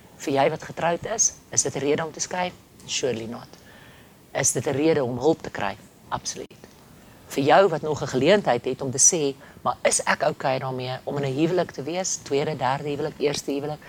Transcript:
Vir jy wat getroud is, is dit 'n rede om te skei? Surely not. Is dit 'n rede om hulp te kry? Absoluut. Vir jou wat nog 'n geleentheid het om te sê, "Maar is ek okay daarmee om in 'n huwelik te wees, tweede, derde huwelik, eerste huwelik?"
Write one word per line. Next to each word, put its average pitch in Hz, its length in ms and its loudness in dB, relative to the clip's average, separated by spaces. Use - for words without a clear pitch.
Vir 139 140 0
jy 139 160 4
wat 156 100 -8
getroud 170 480 -4
is, 220 220 0
is 127 120 0
dit 139 140 -2
'n 131 60 -4
rede 151 220 2
om 156 80 -8
te 170 80 -14
skei? 180 320 -4
Surely 113 400 -4
not. 120 220 -12
Is 135 180 0
dit 135 140 -2
'n 139 100 0
rede 151 280 4
om 120 140 -2
hulp 151 240 2
te - 80 -10
kry? 101 260 -4
Absoluut. - 540 -8
Vir - 180 -2
jou 175 240 8
wat 151 140 -2
nog 151 200 -2
'n 143 40 -4
geleentheid 135 580 4
het 131 180 -4
om 135 80 -2
te 120 80 -4
sê, 143 360 4
"Maar 123 200 0
is - 220 2
ek - 180 0
okay 147 360 0
daarmee 127 460 -6
om 143 120 -4
in 139 80 -2
'n 131 120 -2
huwelik 165 340 2
te 143 120 -10
wees, 180 340 -4
tweede, 147 400 -2
derde 135 320 -2
huwelik, 151 300 -4
eerste 143 340 -2
huwelik?" 143 260 -4